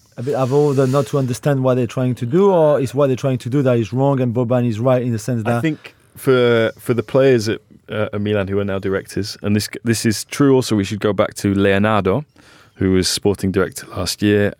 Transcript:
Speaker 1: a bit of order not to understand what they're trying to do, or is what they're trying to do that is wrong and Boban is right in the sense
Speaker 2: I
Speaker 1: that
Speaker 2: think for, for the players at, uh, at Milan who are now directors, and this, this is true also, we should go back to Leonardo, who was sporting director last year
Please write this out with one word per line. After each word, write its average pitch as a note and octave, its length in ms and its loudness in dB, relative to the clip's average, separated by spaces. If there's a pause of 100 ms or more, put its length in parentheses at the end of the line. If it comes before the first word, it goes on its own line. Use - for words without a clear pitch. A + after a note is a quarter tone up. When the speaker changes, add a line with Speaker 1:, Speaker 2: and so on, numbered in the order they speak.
(180)
Speaker 1:
a B2 60 -10
bit C3 120 -4
of B2+ 180 -2
order C#3+ 340 2
not C3+ 200 0
to C#3+ 100 -2
understand C3 460 -2
what C3 120 2
they're B2 120 0
trying B2+ 280 -2
to B2 120 -8
do, F#3+ 240 4
or D3+ 280 4
is C3+ 140 -4
what C#3+ 140 2
they're C3 80 0
trying C3 240 -2
to B2 100 -10
do C#3+ 140 0
that B2 160 2
is A2 120 -4
wrong C3+ 280 0
and B2 140 -2
Boban B2 340 0
is G#2+ 120 -4
right B2+ 220 2
in B2 100 -2
the A2+ 80 -2
sense A#2+ 260 -4
Speaker 2:
I A#2 80 -2
Speaker 1:
that A#2 100 -2
Speaker 2:
think D#3 320 -6 (200)
for, A#2+ 640 4
for - 160 -4
the A#2 80 -2
players B2+ 480 2
at, G#2 100 -4 (300)
uh, G#2+ 240 -4
at G#2 80 -4
Milan G2+ 260 0
who G2 120 -2
are G2+ 40 0
now F#2+ 140 -4
directors, F#2+ 640 -4
and G#2 140 0
this, G#2 120 -2 (160)
this A2+ 220 0
is A2 200 -2
true C#3 280 2
also, B2+ 220 2
we G2+ 80 2
should G2 160 -6
go G#2+ 140 0
back F#2+ 220 -2
to G2+ 200 0
Leonardo, G2+ 680 2 (520)
who F#2+ 160 0
was F#2 160 2
sporting G2 440 -2
director - 360 -4
last - 340 -8
year G#2 380 2